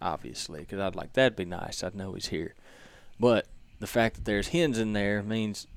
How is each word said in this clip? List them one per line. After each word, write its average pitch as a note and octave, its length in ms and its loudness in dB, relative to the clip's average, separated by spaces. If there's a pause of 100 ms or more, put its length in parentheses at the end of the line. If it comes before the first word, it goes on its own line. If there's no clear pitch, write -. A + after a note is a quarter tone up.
obviously, D#2 640 -6
'cause G2 160 -6
I'd F#2 160 -2
like, - 160 -10
"That'd C3 240 4
be F#2+ 80 -2
nice. - 400 -6
I'd F#2 100 -6
know F#2+ 200 -8
he's F#2 140 -8
here." E2 260 -4 (680)
But A2+ 260 6 (320)
the G#2 80 -8
fact A2+ 300 4
that - 80 -10
there's G2+ 240 2
hens D#3+ 280 2
in A2 160 2
there G#2 300 2
means G#2+ 540 -4